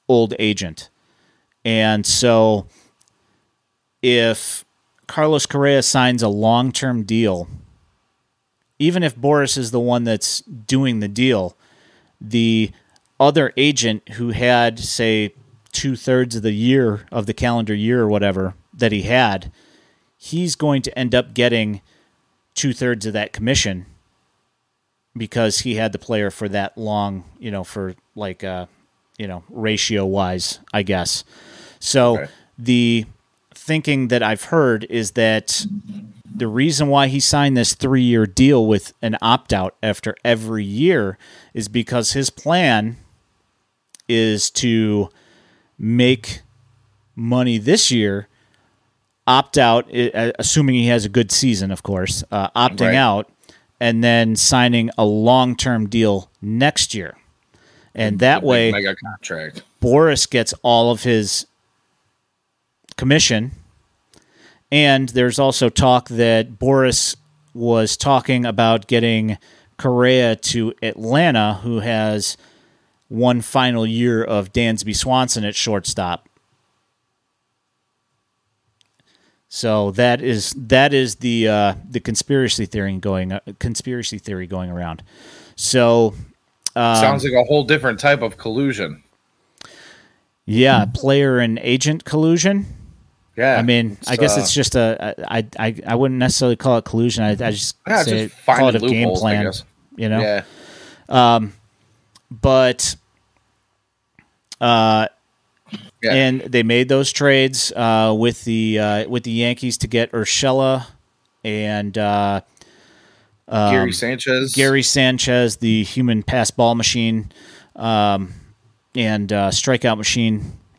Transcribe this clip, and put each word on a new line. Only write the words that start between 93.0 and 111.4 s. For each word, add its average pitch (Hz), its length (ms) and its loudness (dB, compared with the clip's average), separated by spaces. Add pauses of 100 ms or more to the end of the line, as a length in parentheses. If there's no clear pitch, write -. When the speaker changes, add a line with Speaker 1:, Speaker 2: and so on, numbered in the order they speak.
Speaker 2:
Yeah, 127 200 2
Speaker 1:
I 117 60 2
mean, 117 340 2 (100)
I 123 80 -2
Speaker 2:
it's, 113 60 0
Speaker 1:
guess 107 160 4
Speaker 2:
uh, 101 40 2
Speaker 1:
it's 98 120 -2
just 139 220 0
a, 113 400 0 (140)
I, 113 180 -4 (120)
I, 110 280 -4
I 117 80 -2
wouldn't 131 240 0
necessarily 123 380 2
call 127 220 2
it 110 60 -4
collusion. 113 380 0
I, 107 80 2
I 107 220 -2
just - 240 -8 (100)
Speaker 2:
Yeah, 220 140 2
it's - 100 2
Speaker 1:
say 110 180 -2
Speaker 2:
just - 120 -20
finding 123 200 2
Speaker 1:
call 131 80 6
it 113 60 4
a 110 60 0
game 117 280 0
Speaker 2:
loopholes, 92 120 -2
I - 20 -4
Speaker 1:
plan, 104 220 0
Speaker 2:
guess. 95 200 -6 (320)
Speaker 1:
you 110 120 -4
know? 110 120 0
Speaker 2:
Yeah. 104 220 -2 (640)
Speaker 1:
Um, 117 440 4 (760)
but, 131 680 2 (1600)
uh, 110 460 4 (960)
Speaker 2:
Yeah. 113 120 0
Speaker 1:
and 131 260 2
they 123 220 0
made 120 260 2
those 139 240 0
trades, 135 600 2
uh, 113 440 2
with 113 280 0
the, 110 340 0
uh, 104 300 -2
with 120 140 -4
the 120 80 -10
Yankees 117 480 -2
to - 80 -6
get 117 260 -2
Urshela 131 720 0 (580)